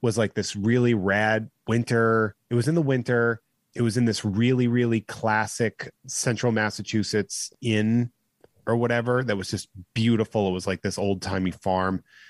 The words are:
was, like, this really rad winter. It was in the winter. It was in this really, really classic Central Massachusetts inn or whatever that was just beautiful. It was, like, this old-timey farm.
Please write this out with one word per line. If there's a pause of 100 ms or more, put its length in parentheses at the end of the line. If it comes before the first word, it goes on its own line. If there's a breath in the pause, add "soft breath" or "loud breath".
was,
like,
this
really
rad (180)
winter. (140)
It
was
in
the
winter. (340)
It
was
in
this
really,
really
classic (160)
Central
Massachusetts
inn (560)
or
whatever
that
was
just (240)
beautiful.
It
was,
like,
this
old-timey
farm. (260 loud breath)